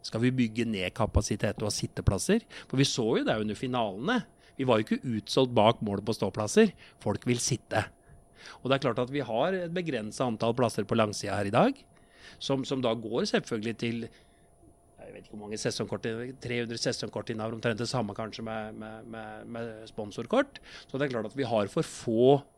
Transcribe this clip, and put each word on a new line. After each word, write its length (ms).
Skal 220
vi 100
bygge 320
ned 320
kapasitet 640
og 80
ha 40
sitteplasser? 680
For 120
vi 80
så 160
jo 80
det 100
under 200
finalene. 640
Vi 100
var 140
jo 60
ikke 140
utsolgt 380
bak 300
målet 200
på 120
ståplasser. 540
Folk 280
vil 120
sitte. 420
Og 80
det 100
er 80
klart 160
at 100
vi 120
har 320
et 160
begrenset 520
antall 320
plasser 320
på 80
langsida 400
her 120
i 40
dag, 240
som, 240
som 160
da 160
går 320
selvfølgelig 480
til, 240
jeg 1120
vet 140
ikke 80
hvor 80
mange 180
sesongkort, 460
tre 220
hundre 180
sesongkort 480
innehaver, 280
omtrent 240
det 80
samme 280
kanskje 300
med, 340
med, 320
med, 320
med 260
sponsorkort. 680
Så 80
det 100
er 60
klart 160
at 80
vi 80
har 240
for 160
få 400